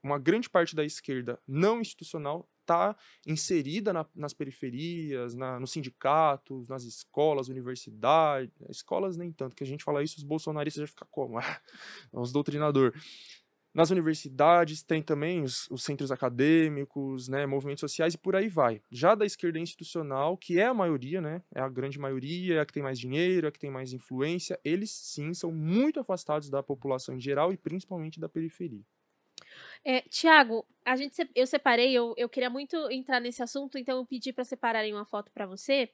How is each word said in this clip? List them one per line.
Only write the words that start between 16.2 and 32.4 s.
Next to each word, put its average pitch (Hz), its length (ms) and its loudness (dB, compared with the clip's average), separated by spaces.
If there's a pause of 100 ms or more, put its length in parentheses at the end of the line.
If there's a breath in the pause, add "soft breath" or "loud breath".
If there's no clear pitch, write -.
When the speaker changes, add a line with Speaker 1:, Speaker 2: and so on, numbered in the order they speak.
Speaker 1:
né, 139 180 -2
movimentos 139 360 -2
sociais 165 340 0
e - 20 -18
por 190 180 -2
aí 202 120 2
vai. 131 340 2 (100)
Já 151 220 6
da 208 140 4
esquerda 170 320 -2
institucional, 160 760 -4
que 175 240 0
é 214 60 6
a 254 80 2
maioria, 170 480 0
né, 160 220 -6 (100)
é - 80 -4
a 135 80 -2
grande 135 300 -6
maioria, 147 560 -2
é 156 40 4
a 147 60 2
que - 80 -20
tem 147 80 -4
mais 131 180 -4
dinheiro, 160 460 2
é 147 40 0
a - 20 -4
que - 80 -20
tem 143 100 -8
mais 131 240 -10
influência, 143 720 -4
eles 190 260 -2
sim 151 460 -8
são 170 160 -6
muito 196 480 2
afastados 156 500 -4
da 135 140 -2
população 135 520 -4
em 127 40 -8
geral 143 340 0
e 185 40 -6
principalmente 165 640 -8
da 160 100 -8
periferia. 160 520 -8 (1040 loud breath)
Speaker 2:
É, 254 220 2
Thiago, 269 560 8 (180)
a 254 120 2
gente 277 200 -4
se-, 320 200 -2
eu 254 100 6
separei, 262 480 4
eu, 233 240 2
eu 240 100 -2
queria 247 220 -2